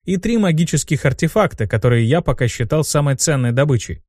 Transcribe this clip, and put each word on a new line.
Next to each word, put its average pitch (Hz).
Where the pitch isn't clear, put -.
И 190
три 226
магических 165
артефакта, 127
которые 117
я 147
пока 120
считал 143
самой 143
ценной 131
добычей. 127